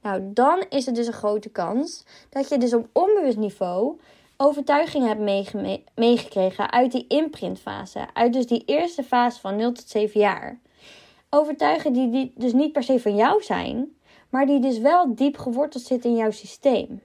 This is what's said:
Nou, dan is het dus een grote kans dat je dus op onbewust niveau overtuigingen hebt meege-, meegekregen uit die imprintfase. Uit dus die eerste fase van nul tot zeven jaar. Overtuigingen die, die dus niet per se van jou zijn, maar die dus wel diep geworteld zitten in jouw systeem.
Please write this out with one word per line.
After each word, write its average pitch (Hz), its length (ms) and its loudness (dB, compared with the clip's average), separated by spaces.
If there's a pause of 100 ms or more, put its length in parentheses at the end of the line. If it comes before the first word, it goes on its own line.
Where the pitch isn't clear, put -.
Nou, 196 220 -4
dan 269 440 2
is 269 180 -2
het 247 80 -4
dus 233 120 -2
een 233 60 -6
grote 214 360 -4
kans 214 560 -4 (240)
dat 277 200 -4
je 285 100 0
dus 240 160 2
op 233 180 0
onbewust 339 440 2
niveau 202 600 -4 (380)
overtuigingen 285 720 2
hebt 214 120 -2
meege-, 196 640 -4 (120)
meegekregen 220 800 0
uit 247 200 2
die - 140 -4
imprintfase. 240 1040 -6
Uit 240 200 2
dus 247 140 0
die 233 200 -2
eerste 339 360 -2
fase 240 380 0
van 196 160 -6
nul 233 160 -2
tot - 160 -14
zeven 214 320 0
jaar. - 400 0 (680)
Overtuigingen 302 600 2
die, 247 180 0
die 262 240 -4
dus 233 180 -2
niet 294 200 2
per 277 100 -2
se 254 180 2
van 208 160 -2
jou 330 260 4
zijn, 240 540 -6 (320)
maar 269 180 0
die 277 140 2
dus 247 180 0
wel 285 360 2
diep 277 220 0
geworteld 254 480 -6
zitten 247 260 -2
in 233 60 2
jouw 220 140 0
systeem. - 760 -4